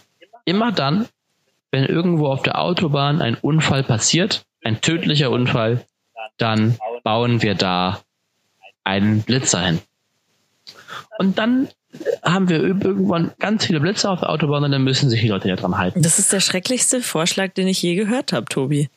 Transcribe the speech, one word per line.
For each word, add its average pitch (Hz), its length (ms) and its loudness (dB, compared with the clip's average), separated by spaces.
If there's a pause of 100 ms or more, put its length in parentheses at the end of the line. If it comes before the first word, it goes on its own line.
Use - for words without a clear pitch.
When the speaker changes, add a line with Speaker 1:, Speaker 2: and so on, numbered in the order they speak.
(460)
Speaker 1:
Immer 214 260 0
dann, 170 360 0 (640)
wenn 135 140 2
irgendwo 165 420 2
auf 135 160 -2
der - 180 -2
Autobahn 147 600 0
ein 117 140 0
Unfall 143 480 0
passiert, 151 640 0 (180)
ein 113 180 -2
tödlicher 151 500 0
Unfall, 120 520 0 (540)
dann 113 400 2 (260)
bauen 117 380 2
wir 104 140 2
da 92 440 0 (840)
einen 101 400 2
Blitzer 113 420 0
hin. 85 140 0 (1400)
Und 190 220 2
dann 247 300 2 (540)
haben 185 260 2
wir 160 120 2
irgendwann 190 800 2
ganz 208 260 0
viele 165 140 0
Blitzer 196 320 0
auf 175 80 -2
der - 100 -2
Autobahn 147 340 0
und 143 80 0
dann 135 120 2
müssen 131 260 2
sich 113 120 2
die 117 80 2
Leute 98 180 -2
ja 92 80 0
dran 90 220 -2
halten. 95 260 0
Speaker 2:
Das 165 160 2
ist 196 140 0
der 196 80 0
schrecklichste 247 600 0
Vorschlag, 190 520 -2
den 190 140 0
ich 190 140 0
je 170 140 0
gehört 220 380 -2
hab, 120 160 -4
Tobi. 143 480 0